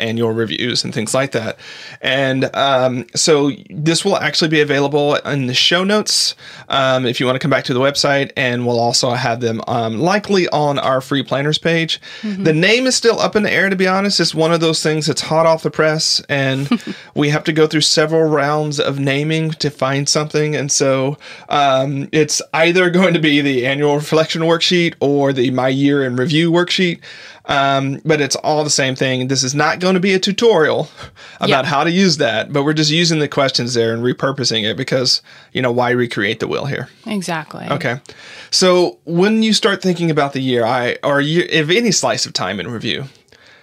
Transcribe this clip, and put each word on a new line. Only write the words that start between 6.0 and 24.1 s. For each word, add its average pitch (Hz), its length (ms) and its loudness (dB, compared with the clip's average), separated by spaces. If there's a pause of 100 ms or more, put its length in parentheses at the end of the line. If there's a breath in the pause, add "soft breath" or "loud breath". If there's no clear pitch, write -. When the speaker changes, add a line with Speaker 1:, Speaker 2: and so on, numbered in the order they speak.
Speaker 1:
um, 131 380 0
if 120 140 -2
you 135 60 0
wanna 127 120 0
come 143 140 -2
back 123 140 2
to 139 80 -2
the 120 40 2
website, 139 580 0
and 123 300 -2
we'll 120 140 0
also 120 300 0
have 123 300 -2
them, 113 280 -2
um, 113 320 -2
likely 190 480 0
on 147 320 0
our 131 200 0
free 135 220 -2
planners 143 360 -2
page. 165 420 -2 (220 loud breath)
Speaker 2:
Mm-hmm. 196 200 -6
Speaker 1:
The 160 120 4
name 214 340 2
is 247 80 0
still 226 240 2
up - 160 0
in 208 80 2
the 127 80 0
air, 175 180 2
to 196 60 0
be 185 100 2
honest. 196 320 0
It's 165 160 0
one 160 180 2
of 165 80 2
those 160 220 0
things 156 240 0
that's 147 140 -2
hot 160 260 2
off 160 160 2
the 156 80 -2
press, 156 580 0
and 135 400 -2 (300 loud breath)
Speaker 2:
<laughs> - 160 -20
Speaker 1:
we 147 140 2
have 147 160 0
to 170 80 -2
go 156 160 4
through 156 140 0
several 160 420 2
rounds 151 560 0
of 139 180 -2
naming 151 540 0
to 147 180 -4
find 139 380 -2
something. 151 480 0
And 139 160 -4
so, 135 460 0 (320 loud breath)
um, 139 600 2
it's - 320 0 (100)
either 175 380 2
going 175 240 4
to 165 60 0
be 147 200 2
the 135 260 0
annual 143 280 0
reflection 156 480 0